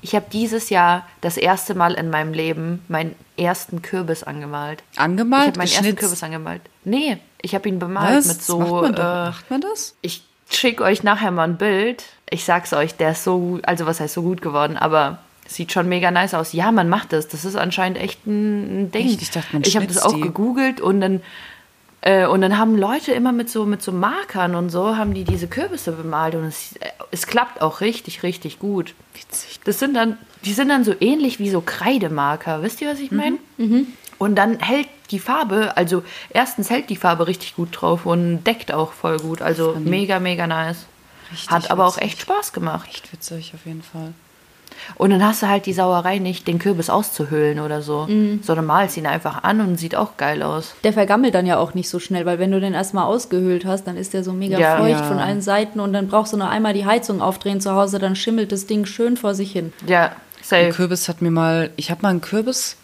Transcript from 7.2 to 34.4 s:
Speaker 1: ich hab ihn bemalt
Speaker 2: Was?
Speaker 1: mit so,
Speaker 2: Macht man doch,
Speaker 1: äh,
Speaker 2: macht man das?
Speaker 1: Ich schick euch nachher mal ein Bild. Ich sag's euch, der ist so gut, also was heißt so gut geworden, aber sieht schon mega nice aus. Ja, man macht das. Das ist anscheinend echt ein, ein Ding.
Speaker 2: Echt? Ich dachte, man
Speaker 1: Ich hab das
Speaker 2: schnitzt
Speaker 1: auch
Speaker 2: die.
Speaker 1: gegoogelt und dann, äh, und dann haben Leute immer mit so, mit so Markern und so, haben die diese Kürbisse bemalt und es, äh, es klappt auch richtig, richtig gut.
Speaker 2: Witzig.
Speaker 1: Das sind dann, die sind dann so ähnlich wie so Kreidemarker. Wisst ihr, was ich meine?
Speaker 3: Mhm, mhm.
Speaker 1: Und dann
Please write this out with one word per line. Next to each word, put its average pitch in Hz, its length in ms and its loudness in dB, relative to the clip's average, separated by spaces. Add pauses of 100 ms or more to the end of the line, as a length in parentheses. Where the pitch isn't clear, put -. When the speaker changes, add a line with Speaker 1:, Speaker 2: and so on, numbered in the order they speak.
Speaker 1:
ich 190 140 -6
hab 196 100 -2
ihn 185 140 -2
bemalt 190 380 2
Speaker 2:
Was? 285 100 4
Speaker 1:
mit 170 160 -2
so, 175 160 -2
Speaker 2:
Macht 170 120 2 (100)
man 262 140 2
doch, 170 80 0
Speaker 1:
äh, 175 260 0
Speaker 2:
macht - 220 -14
man 269 100 -2
das? 415 400 -8
Speaker 1:
Ich - 220 -8 (280)
schick 233 300 2
euch 208 220 2
nachher 208 280 2
mal 170 140 2
ein 170 120 -2
Bild. 208 460 0 (260)
Ich 165 160 -6
sag's 175 280 0
euch, 151 220 0
der 160 160 2
ist 160 120 -4
so 185 160 2
gut, 175 280 -2
also 170 180 0
was 165 140 -2
heißt 151 140 -6
so 175 80 -4
gut 175 200 -2
geworden, 147 360 0
aber 156 420 2 (280)
sieht - 240 -8
schon 180 180 2
mega 180 220 2
nice 180 220 2
aus. 165 200 -2
Ja, 175 180 2
man 185 180 4
macht 202 240 0
das. 156 140 0
Das 156 180 -10
ist 196 100 -4
anscheinend 185 440 -2
echt - 280 -8
ein, 208 580 -2
ein 175 60 -6
Ding. 226 160 0
Speaker 2:
Echt? 220 140 0
Ich - 100 -8
dachte, 165 220 -6
man 147 100 0
Speaker 1:
Ich - 120 4
hab 208 80 2
das 185 100 -4
Speaker 2:
schnitzt - 120 2
Speaker 1:
auch 202 80 4
Speaker 2:
die. 156 80 -2
Speaker 1:
gegoogelt 247 600 0
und 196 200 2
dann, 190 200 0 (800)
äh, 190 260 6
und 190 140 4
dann 190 160 4
haben 220 200 4
Leute 240 360 0
immer 247 180 2
mit 233 180 -2
so, 214 160 -2
mit 202 180 0
so 196 80 -6
Markern 190 640 -2
und 175 140 -2
so, 196 280 0
haben 208 160 -2
die 190 100 -4
diese 175 240 -2
Kürbisse 294 440 -4
bemalt 160 440 -2
und 160 100 -2
es, - 340 -10
äh, - 100 -10 (220)
es - 160 -6
klappt 247 340 0
auch 156 200 0
richtig, 220 420 -4
richtig 175 360 -6
gut. 196 340 -4 (200)
Speaker 2:
Witzig. - 520 -12
Speaker 1:
Das 208 140 0
sind 277 160 0
dann, 226 220 2 (280)
die 202 80 -2
sind 269 160 2
dann 269 140 4
so 208 160 2
ähnlich 269 400 2
wie 202 100 0
so 185 120 2
Kreidemarker. 160 1040 0
Wisst 220 180 -4
ihr, 294 100 -4
was 285 80 -6
ich 277 120 -8
meine? 254 260 0 (200)
Speaker 3:
Mhm, 226 120 0
mhm. 254 180 4 (300)
Speaker 1:
Und 202 180 2
dann 220 240 4